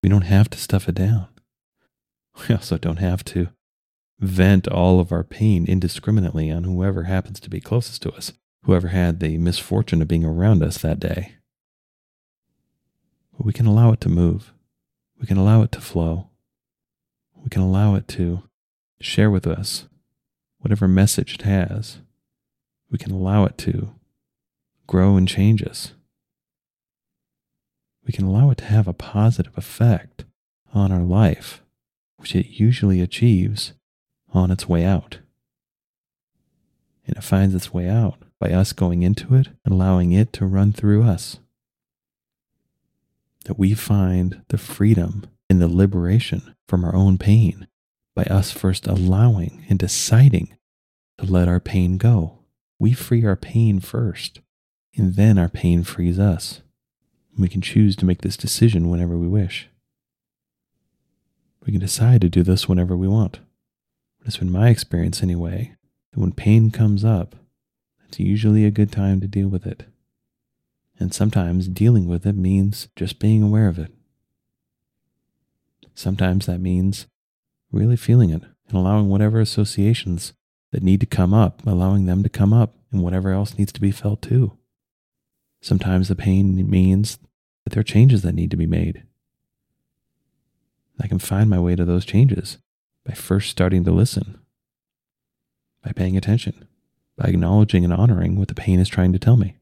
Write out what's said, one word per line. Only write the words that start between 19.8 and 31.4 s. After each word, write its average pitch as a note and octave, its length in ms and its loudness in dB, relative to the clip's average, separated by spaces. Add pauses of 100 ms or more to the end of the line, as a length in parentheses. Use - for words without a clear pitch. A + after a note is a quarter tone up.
whatever G#2 300 0
message F#2+ 460 2
it - 80 -18
has. G2 560 -4 (920)
We - 80 -4
can - 140 -8
allow F#2+ 320 0
it - 140 -4
to - 360 -6 (920)
grow F#2+ 300 2
and F#2 120 2
change G2+ 340 0
us. - 300 -14 (2000)
We - 80 -6
can G2 120 -2
allow G#2+ 260 4
it B2 80 0
to - 60 -12
have G#2+ 240 0
a E2 60 -6
positive - 600 -2
effect - 680 -4 (480)
on G2+ 180 0
our F2+ 120 0
life, F2+ 600 0 (540)